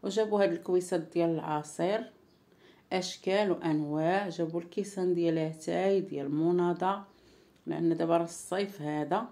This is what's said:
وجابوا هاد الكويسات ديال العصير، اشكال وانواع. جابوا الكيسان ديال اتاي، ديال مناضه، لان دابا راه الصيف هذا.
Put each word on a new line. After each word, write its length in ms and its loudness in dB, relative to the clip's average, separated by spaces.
وجابوا 400 2
هاد 100 4
الكويسات 480 0
ديال 300 0
العصير، 800 -2
اشكال 580 0
وانواع. 800 0
جابوا 320 -2
الكيسان 540 -2
ديال 240 2
اتاي، 640 0
ديال 340 -6
مناضه، 680 2
لان 300 2
دابا 200 2
راه 80 2
الصيف 580 -6
هذا. 500 -2